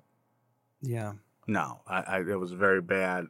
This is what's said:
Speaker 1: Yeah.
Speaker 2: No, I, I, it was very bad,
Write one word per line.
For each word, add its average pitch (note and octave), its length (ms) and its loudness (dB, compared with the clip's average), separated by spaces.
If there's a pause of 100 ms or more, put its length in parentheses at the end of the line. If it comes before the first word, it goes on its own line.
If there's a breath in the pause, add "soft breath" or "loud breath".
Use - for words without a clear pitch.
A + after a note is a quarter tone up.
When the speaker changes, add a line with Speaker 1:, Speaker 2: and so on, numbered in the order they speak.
(800)
Speaker 1:
Yeah. A2+ 340 -4 (340)
Speaker 2:
No, E2 400 -2
I, F#2 140 0
I, F#2+ 180 -2
it F#2 180 -2
was F2+ 140 -6
very F#2+ 300 4
bad, F2+ 480 0